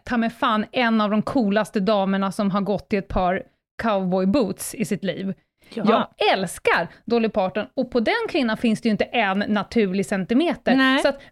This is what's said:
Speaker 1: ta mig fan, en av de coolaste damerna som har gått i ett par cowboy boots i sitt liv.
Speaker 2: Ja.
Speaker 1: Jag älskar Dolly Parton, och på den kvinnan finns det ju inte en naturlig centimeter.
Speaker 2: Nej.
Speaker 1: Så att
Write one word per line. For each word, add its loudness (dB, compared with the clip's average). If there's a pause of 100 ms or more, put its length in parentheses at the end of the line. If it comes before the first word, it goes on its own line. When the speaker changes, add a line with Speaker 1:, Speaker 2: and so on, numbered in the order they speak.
Speaker 1:
ta -4
mig 0
fan, 0
en 2
av 0
de 2
coolaste 0
damerna 0
som -2
har 0
gått -4
i 2
ett -4
par 0 (400)
cowboy 0
boots 0
i -4
sitt -4
liv. -6 (400)
Speaker 2:
Ja. -4 (340)
Speaker 1:
Jag 2
älskar 0 (160)
Dolly 0
Parton, -2 (100)
och -4
på 0
den 0 (140)
kvinnan 0
finns 0
det -6
ju 4
inte 0
en 0
naturlig 0
centimeter. 0
Speaker 2:
Nej. 4
Speaker 1:
Så 2
att -2 (100)